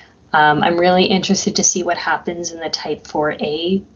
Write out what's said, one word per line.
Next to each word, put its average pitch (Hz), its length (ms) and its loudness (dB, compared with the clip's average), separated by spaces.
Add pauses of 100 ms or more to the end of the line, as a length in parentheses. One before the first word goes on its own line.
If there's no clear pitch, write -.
(340)
Um, 151 300 4
I'm 170 160 2
really 180 260 4
interested 196 520 0
to 196 60 -2
see 180 200 0
what 170 140 -2
happens 170 540 -4
in 165 80 -14
the 160 100 -6
type - 360 -8
four 151 280 -2
A 170 500 -2 (120)